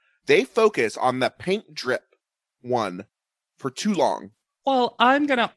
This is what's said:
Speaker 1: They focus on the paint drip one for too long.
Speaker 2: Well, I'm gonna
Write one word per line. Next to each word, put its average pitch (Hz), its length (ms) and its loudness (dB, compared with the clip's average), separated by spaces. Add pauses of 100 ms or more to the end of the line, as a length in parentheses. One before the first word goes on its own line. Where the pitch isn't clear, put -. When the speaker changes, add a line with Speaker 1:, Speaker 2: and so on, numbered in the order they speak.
(260)
Speaker 1:
They 160 180 4
focus 214 520 0
on 127 240 0
the 120 100 0
paint 190 420 -6
drip - 440 -6 (460)
one 104 420 -4 (520)
for 135 140 -8
too 208 240 -4
long. 113 380 -2 (340)
Speaker 2:
Well, 247 320 0
I'm 269 280 4
gonna 240 300 0